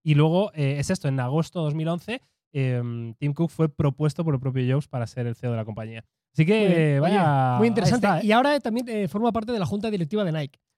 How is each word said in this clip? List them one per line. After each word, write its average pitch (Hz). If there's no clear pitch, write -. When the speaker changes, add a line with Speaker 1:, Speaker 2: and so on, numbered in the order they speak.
Speaker 1:
Y 151
luego, 160
eh, 143
es 143
esto, 185
en 135
agosto 151
de 160
dos 147
mil 160
once, 175
em, 120
Tim 143
Cook 165
fue 160
propuesto 151
por 156
el 127
propio 127
Jobs -
para 120
ser 123
el 117
ceo 123
de 117
la 110
compañía. 113
Así 156
que, 208
Speaker 2:
Muy 208
bien. 175
Oye, 147
Speaker 1:
vaya, 147
Speaker 2:
muy 220
Speaker 1:
ahí 233
Speaker 2:
interesante. 214
Speaker 1:
está, 160
¿eh? 233
Speaker 2:
Y 208
ahora 277
también, 240
eh, 208
forma 220
parte 226
de 226
la 180
junta 202
directiva 202
de 160
Nike. 156